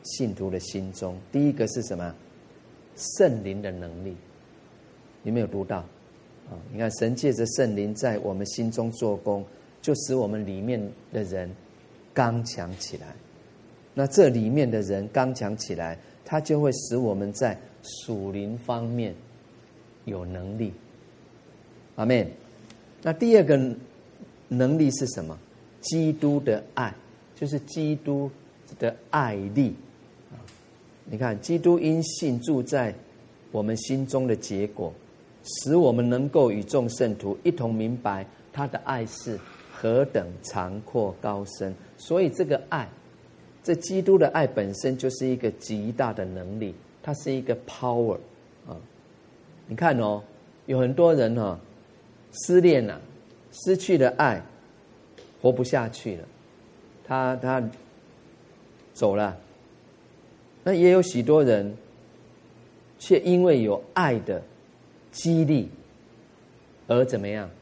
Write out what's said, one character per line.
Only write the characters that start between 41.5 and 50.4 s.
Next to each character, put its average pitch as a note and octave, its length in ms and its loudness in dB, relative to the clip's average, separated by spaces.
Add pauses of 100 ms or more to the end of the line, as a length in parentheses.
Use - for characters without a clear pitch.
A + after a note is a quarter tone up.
所 F3 240 0
以 E3 80 2
这 F#3 140 -2
个 D3 260 0
爱， C#3+ 200 -4 (720)
这 E3+ 120 0
基 F#3+ 260 -4
督 G3 160 6
的 D#3 120 8
爱 D#3 180 2
本 G2 260 -2
身 C3 240 -2
就 C3+ 140 -2
是 C3 160 -4
一 B2+ 80 2
个 B2 160 -2
极 G#2+ 400 -6
大 A#2+ 200 -2
的 G2+ 140 -4
能 F#2 340 -8
力， G2 140 -6 (300)
它 D3+ 100 -4
是 C3+ 180 -6
一 C3 120 -2
个 B2 120 -2 (120)
power， A#2+ 500 0 (500)
啊。 E2 80 -14 (920)
你 A2 80 -10
看 D3 240 2
哦， G#2 240 0 (420)